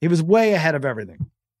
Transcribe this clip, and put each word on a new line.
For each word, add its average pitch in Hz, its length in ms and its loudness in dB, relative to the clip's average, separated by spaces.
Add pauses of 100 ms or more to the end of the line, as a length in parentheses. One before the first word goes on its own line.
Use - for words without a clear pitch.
he 156 60 0
was 170 140 2
way 214 300 2
ahead 160 220 0
of 139 100 -4
everything. 110 460 -8 (300)